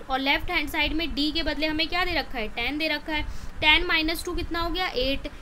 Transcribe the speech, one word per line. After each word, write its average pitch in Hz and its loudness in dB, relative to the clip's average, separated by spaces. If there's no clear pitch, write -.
और 262 0
left 294 2
hand 294 0
side 294 0
में 311 0
डी 294 0
के 320 0
बदले 302 0
हमें 311 0
क्या 349 0
दे 359 -2
रखा 269 -2
है, 214 -2
टेन 247 -2
दे 311 0
रखा 302 -2
है। 302 0
टेन 320 6
माइनस 330 0
टू 359 -4
कितना 339 -2
हो 339 0
गया, 359 0
एट, 269 -2